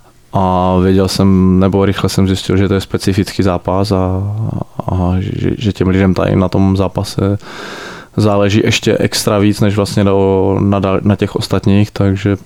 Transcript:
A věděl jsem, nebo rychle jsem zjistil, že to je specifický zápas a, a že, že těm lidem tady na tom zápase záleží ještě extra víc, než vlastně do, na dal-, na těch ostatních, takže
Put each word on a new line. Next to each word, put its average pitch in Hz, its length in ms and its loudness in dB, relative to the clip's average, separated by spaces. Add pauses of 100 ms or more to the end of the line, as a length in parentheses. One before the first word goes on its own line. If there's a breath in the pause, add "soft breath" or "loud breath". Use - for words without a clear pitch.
(340 loud breath)
A 92 500 2
věděl 95 240 2
jsem, 92 520 2
nebo 98 260 2
rychle 98 240 -2
jsem 98 180 0
zjistil, 95 300 0
že 98 100 2
to 95 60 0
je 98 80 0
specifický - 640 -2
zápas 95 480 -2
a, 92 320 0 (680)
a 90 280 0
že, - 380 -4
že 104 160 -2
těm 92 140 -2
lidem 95 260 2
tady 95 220 0
na 95 140 2
tom 98 280 2
zápase 98 600 -2 (800 loud breath)
záleží 104 460 2
ještě 110 340 0
extra - 400 -2
víc, 101 220 2
než 104 160 2
vlastně 101 280 0
do, 98 560 2
na 101 200 0
dal-, 95 240 0
na 101 120 2
těch 98 200 -2
ostatních, 101 560 0
takže 98 540 0